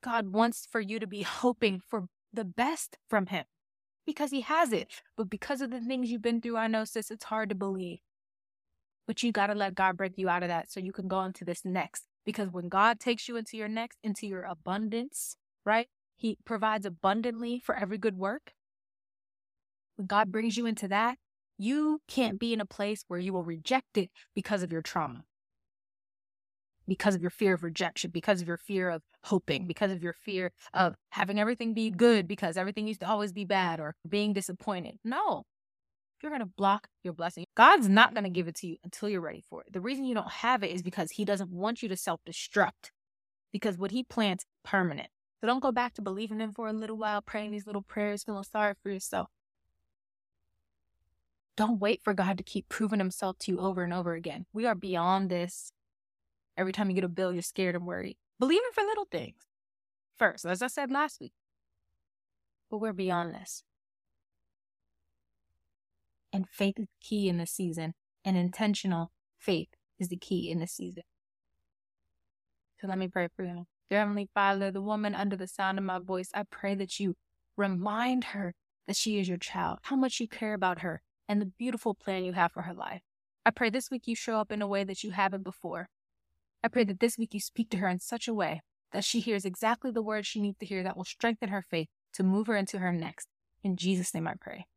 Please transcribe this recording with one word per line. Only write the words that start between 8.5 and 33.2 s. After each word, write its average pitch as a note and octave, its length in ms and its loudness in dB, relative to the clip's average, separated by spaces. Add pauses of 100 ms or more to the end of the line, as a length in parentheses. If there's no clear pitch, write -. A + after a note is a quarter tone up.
But A3+ 160 -2
you A#3+ 80 4
gotta G#3 240 4
let G3 180 0
God F#3 240 2
break F#3+ 220 -2
you F#3+ 100 2
out F3+ 140 4
of F3 60 -2
that E3+ 200 -2
so - 100 -10
you F#3 140 -6
can F#3+ 140 -6
go F#3+ 160 0
into F#3 200 -6
this E3+ 220 -6
next. F#3 420 -4 (160)
Because G#3+ 260 -4
when F3 200 -6
God G#3+ 300 4
takes A#3+ 280 -2
you A#3+ 80 -8
into A3 220 -8
your G#3+ 100 -6
next, A3+ 360 -6
into G#3 240 -4
your F#3 160 -6
abundance, G3+ 920 -4 (300)
right? A3+ 240 4 (260)
He A3 300 -2
provides G#3+ 400 0
abundantly A3+ 720 0
for - 160 -2
every G#3 220 -2
good G3+ 180 0
work. G3 380 -4 (1400)
When F#3+ 100 -6
God G#3 260 2
brings A3 240 2
you A#3 120 0
into G#3+ 200 -2
that, A3 300 2 (400)
you D4+ 500 2
can't A3 320 0
be A#3 140 0
in A3 80 0
a G3 40 -2
place G#3 420 -4
where F3 120 -4
you F#3+ 140 -2
will F3+ 100 -2
reject E3+ 540 -2
it F#3 140 0 (240)
because G3+ 260 -2
of F3 100 -2
your E3 120 -2
trauma, C#3+ 420 -4 (1600)
because F#3+ 280 2
of E3 60 -2
your F3 100 0
fear G3 240 4
of E3 80 -4
rejection, E3+ 480 -4
because F3+ 280 2
of E3+ 80 -4
your E3+ 100 -2
fear F#3 340 -2
of E3 100 -4 (220)
hoping, F3+ 420 0
because F#3+ 260 0
of F3 120 -4
your E3+ 100 -4
fear F#3 400 -4 (220)
of F#3 200 2 (140)
having G3+ 300 0
everything A3+ 340 0
be A3 160 0
good G#3 380 6
because F3 280 -2
everything G3+ 320 -2
used G#3+ 120 -6
to F3+ 100 -6
always G#3 240 2